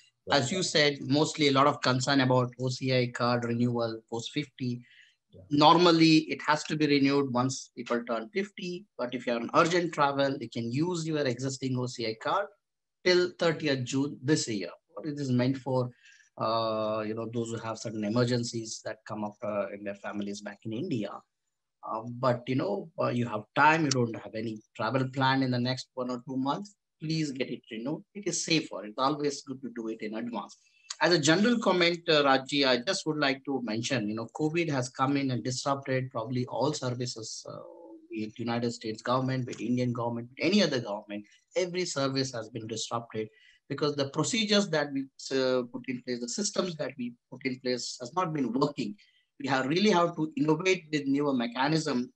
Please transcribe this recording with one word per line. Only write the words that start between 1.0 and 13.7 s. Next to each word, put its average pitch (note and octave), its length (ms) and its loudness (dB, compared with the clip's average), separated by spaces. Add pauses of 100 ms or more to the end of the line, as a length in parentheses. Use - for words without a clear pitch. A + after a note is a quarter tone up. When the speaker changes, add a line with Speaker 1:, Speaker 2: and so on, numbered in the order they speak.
Speaker 2:
mostly D3 460 2
a C#3 40 4
lot C3+ 160 6
of B2 120 0
concern C3 400 2
about B2+ 400 4
O B2+ 80 -2
C C3 240 -2
I B2 200 4
card A#2+ 320 0
renewal A#2 640 0
post A#2 220 -8
fifty. B2 500 -4 (480)
Speaker 1:
Yeah. F#2+ 200 -20
Speaker 2:
Normally, D#3+ 640 8 (160)
it C#3 100 -6
has D3+ 220 2
to D#3+ 120 -4
be D3+ 120 4
renewed C#3 440 4
once B2+ 440 0
people A#2+ 260 -2
turn A2+ 320 -4
fifty. F3+ 500 -6 (140)
But B2 160 -4
if A#2+ 100 -6
you A#2+ 100 0
have A#2 80 -2
an A#2+ 120 -6
urgent E3+ 400 2
travel, C#3 460 2
you A#2 100 -10
can A#2 200 -4
use D#3+ 360 -2
your D#3 180 0
existing C3 540 -2
O B2 80 -2
C A#2+ 220 -6
I A2 120 -6
card F#3+ 280 -2 (560)
till F3+ 340 4
thirtieth D3 460 0